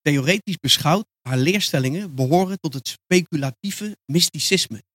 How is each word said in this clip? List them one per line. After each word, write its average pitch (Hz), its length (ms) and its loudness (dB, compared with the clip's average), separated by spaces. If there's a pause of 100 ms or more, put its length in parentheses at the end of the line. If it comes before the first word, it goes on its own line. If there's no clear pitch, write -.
theoretisch 156 560 0
beschouwd, 160 480 2 (240)
haar 127 100 0
leerstellingen 156 760 0
behoren 175 460 2
tot 151 140 -6
het 135 140 -10
speculatieve 185 1080 -4 (160)
mysticisme. 156 720 -2 (120)